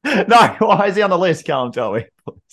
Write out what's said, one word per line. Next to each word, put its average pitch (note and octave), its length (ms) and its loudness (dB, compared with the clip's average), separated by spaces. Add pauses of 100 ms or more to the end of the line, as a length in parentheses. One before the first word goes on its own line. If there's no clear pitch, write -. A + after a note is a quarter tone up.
(280)
No, A3+ 320 4
why G3+ 260 2
is G3 80 -2
he G#3 80 0
on G3 80 0
the F3+ 80 0
list? F3 260 -2
Callum, C3 280 -4
tell A2+ 200 -4
me, A2+ 120 -4 (200)
please. - 120 -16 (160)